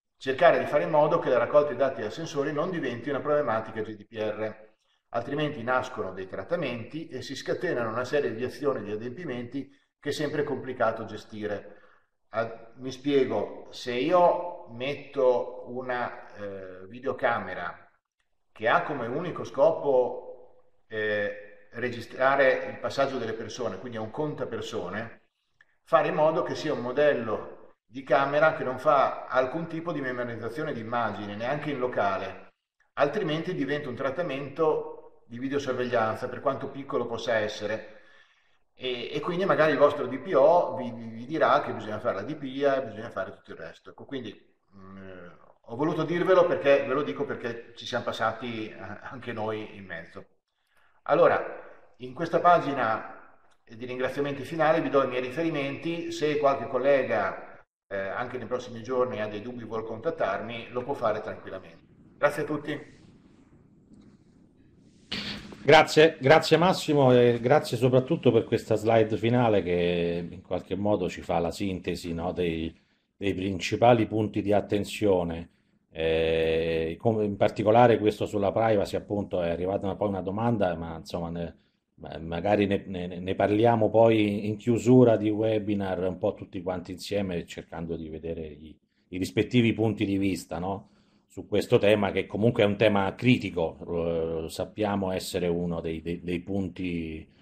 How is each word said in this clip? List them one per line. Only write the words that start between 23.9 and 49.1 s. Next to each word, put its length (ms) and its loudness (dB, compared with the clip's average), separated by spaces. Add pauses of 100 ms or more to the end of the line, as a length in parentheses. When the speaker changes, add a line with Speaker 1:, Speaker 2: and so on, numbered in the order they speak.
Speaker 1:
è 40 -6
un 100 -8
contapersone, 1120 -8 (640)
fare 240 4
in 60 -2
modo 280 2
che 120 -4
sia 180 -4
un 80 -4
modello 920 0 (140)
di 160 -14
camera 520 4
che 100 -6
non 140 -6
fa 480 2
alcun 400 0
tipo 260 -8
di 100 -6
memorizzazione 720 -6
di 60 -8
immagine, 540 -4
neanche 360 -4
in 80 -4
locale, 720 -2 (460)
altrimenti 600 -2
diventa 340 -4
un 60 -8
trattamento 1300 -4
di 120 -12
videosorveglianza, 920 -2
per 120 -10
quanto 280 -2
piccolo 380 -4
possa 300 -2
essere, 640 -4 (760)
e, 360 -6
e 100 -6
quindi 260 -2
magari 260 4
il 60 0
vostro 280 4
D 120 -6
P 160 -4
O 420 6
vi, 160 -6
vi, 160 -12
vi 160 -12
dirà 380 2
che 100 -6
bisogna 280 -8
fare 160 -2
la 60 -6
D 140 -8
P 60 -14
I 220 -4
A 120 4
e 100 -2
bisogna 240 -12
fare 220 -6
tutto 200 -20
il 40 -16
resto. 340 -16
Ecco, 140 -20
quindi, 300 -10 (420)
mm, 520 -18 (380)
ho 100 -12
voluto 280 0
dirvelo 420 6
perché, 400 4
ve 60 -2
lo 100 0
dico 220 -4
perché 520 -8
ci 100 -14
siamo 180 -4
passati, 640 -4
eh, 100 -18
anche 540 -12